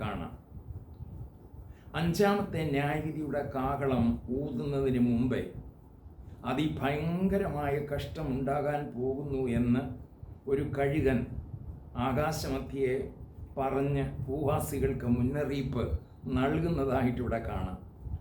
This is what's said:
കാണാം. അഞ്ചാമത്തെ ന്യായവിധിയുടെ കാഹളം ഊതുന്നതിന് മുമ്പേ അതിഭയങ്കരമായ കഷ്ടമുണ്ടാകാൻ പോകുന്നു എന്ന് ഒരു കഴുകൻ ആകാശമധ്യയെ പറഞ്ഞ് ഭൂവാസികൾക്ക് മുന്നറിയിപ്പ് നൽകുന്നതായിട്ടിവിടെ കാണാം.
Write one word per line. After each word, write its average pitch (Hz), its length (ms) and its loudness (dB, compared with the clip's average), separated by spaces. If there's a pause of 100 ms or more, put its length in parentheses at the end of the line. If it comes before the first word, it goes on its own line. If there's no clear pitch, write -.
കാണാം. 95 320 -4 (1700)
അഞ്ചാമത്തെ 190 640 4 (120)
ന്യായവിധിയുടെ 151 680 0 (140)
കാഹളം 135 500 2 (340)
ഊതുന്നതിന് 135 680 2
മുമ്പേ 117 340 4 (1080)
അതിഭയങ്കരമായ 151 1200 2 (160)
കഷ്ടമുണ്ടാകാൻ 143 880 0 (160)
പോകുന്നു 135 460 -2 (160)
എന്ന് 120 240 4 (680)
ഒരു 143 140 2 (120)
കഴുകൻ 139 420 4 (880)
ആകാശമധ്യയെ 135 920 0 (600)
പറഞ്ഞ് 139 460 2 (220)
ഭൂവാസികൾക്ക് 135 880 0
മുന്നറിയിപ്പ് 135 680 0 (520)
നൽകുന്നതായിട്ടിവിടെ 131 1120 2
കാണാം. 92 300 -4 (420)